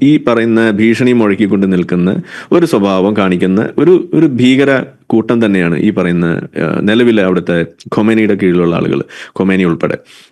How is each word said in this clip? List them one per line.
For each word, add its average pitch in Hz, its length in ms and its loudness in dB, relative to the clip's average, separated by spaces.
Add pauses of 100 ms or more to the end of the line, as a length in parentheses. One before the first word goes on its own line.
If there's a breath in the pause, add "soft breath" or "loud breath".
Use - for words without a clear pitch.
ഈ 147 220 2
പറയുന്ന 113 480 0
ഭീഷണി 113 400 2
മുഴക്കിക്കൊണ്ട് 101 640 0
നിൽക്കുന്ന 90 480 -2 (300 loud breath)
ഒരു 170 140 2
സ്വഭാവം 101 520 0
കാണിക്കുന്ന 92 600 0
ഒരു, 170 360 2
ഒരു 160 120 2
ഭീകര 131 580 2 (240)
കൂട്ടം 113 380 0
തന്നെയാണ് 90 320 0
ഈ 107 120 0
പറയുന്ന, 87 360 -2
ആ, 82 560 -4
നിലവിലെ 110 420 2
അവിടുത്തെ 87 420 -2 (320)
ഖൊമേനിയുടെ 110 380 0
കീഴിലുള്ള 87 400 0
ആളുകൾ, 87 280 -2 (360 loud breath)
ഖൊമേനി 95 240 0
ഉൾപ്പെടെ. 82 340 -2 (340 loud breath)